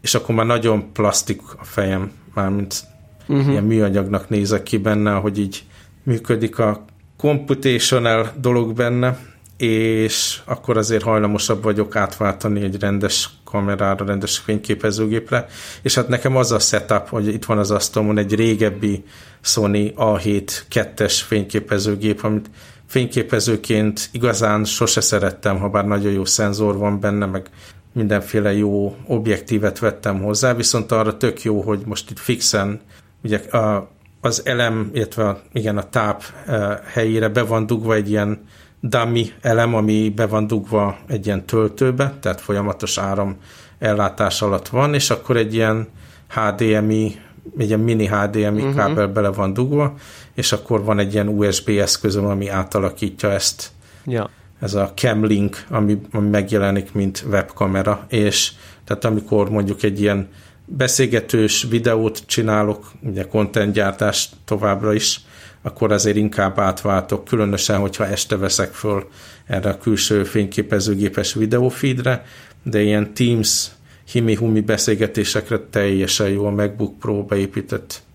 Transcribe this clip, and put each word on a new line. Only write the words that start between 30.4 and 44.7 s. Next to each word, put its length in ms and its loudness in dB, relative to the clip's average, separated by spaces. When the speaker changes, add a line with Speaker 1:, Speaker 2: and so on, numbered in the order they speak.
Speaker 1:
viszont 380 0
arra 240 2
tök 260 -2
jó, 180 0
hogy 240 -2
most 260 -8
itt 80 -14
fixen, 600 0
ugye 140 -2
a, 540 0
az 240 -2
elem, 480 0
illetve 360 0
a, 120 -4
igen, 240 -2
a 120 -4
táp, 340 -2
eh, 320 -2
helyére 360 2
be 140 2
van 240 0
dugva 280 0
egy 160 0
ilyen 340 0
dummy 600 0
elem, 340 2
ami 420 2
be 100 0
van 200 0
dugva 500 0
egy 200 -4
ilyen 200 -2
töltőbe, 720 0
tehát 200 -4
folyamatos 580 -4
áram 380 -2
ellátás 640 0
alatt 260 0
van, 260 0